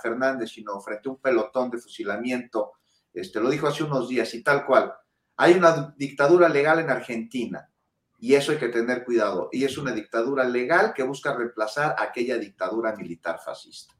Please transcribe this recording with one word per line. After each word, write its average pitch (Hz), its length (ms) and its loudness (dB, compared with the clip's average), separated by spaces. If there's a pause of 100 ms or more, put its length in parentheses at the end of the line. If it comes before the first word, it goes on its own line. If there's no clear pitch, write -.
Fernández, 123 480 -2
"sino 104 300 -12
frente 107 280 -10
a 131 40 -6
un 131 80 -14
pelotón 123 500 -2
de 120 80 -6
fusilamiento". 117 920 -6 (400)
Este, 92 280 -6
lo 120 80 2
dijo 151 200 0
hace 147 160 -2
unos 135 240 -2
días 120 260 -2
y 113 80 -10
tal - 240 2
cual. - 260 4 (440)
Hay 165 180 6
una 160 420 4
dictadura 156 520 6
legal 151 320 4
en 156 100 -4
Argentina 113 800 -6 (480)
y 123 160 4
eso 143 180 4
hay 151 60 0
que 120 100 -2
tener 117 360 -2
cuidado. 104 480 0
Y 127 120 0
es 135 140 -2
una 135 140 -4
dictadura 120 520 -2
legal 139 500 0
que 135 100 -4
busca 139 320 -4
reemplazar 120 600 -4
aquella 120 400 -4
dictadura 107 580 -6
militar 85 480 -10
fascista. - 560 -16